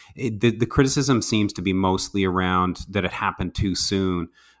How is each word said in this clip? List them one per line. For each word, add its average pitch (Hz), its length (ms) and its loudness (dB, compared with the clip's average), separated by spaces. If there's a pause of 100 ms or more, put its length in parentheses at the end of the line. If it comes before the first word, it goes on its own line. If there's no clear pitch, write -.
(160)
it, 110 240 -4
the, 120 100 4
the 113 160 -2
criticism 135 540 2
seems 104 320 0
to 92 100 -8
be 95 120 0
mostly 95 500 0
around 92 640 0
that 98 160 -2
it 87 80 -4
happened 95 420 -4
too 101 200 0
soon, 92 540 0 (320)